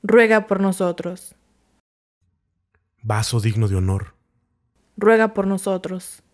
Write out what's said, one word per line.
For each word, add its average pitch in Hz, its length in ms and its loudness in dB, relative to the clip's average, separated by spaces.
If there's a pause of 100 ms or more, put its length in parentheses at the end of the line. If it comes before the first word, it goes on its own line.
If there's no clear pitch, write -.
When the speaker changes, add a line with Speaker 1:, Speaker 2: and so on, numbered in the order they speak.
Speaker 1:
Ruega 220 440 4
por 196 140 -2
nosotros. 180 720 -4 (1700)
Speaker 2:
Vaso 110 380 -2
digno 107 280 0
de 98 80 -2
honor. 95 400 -4 (800)
Speaker 1:
Ruega 220 380 2
por 196 120 -2
nosotros. 185 760 -6 (120)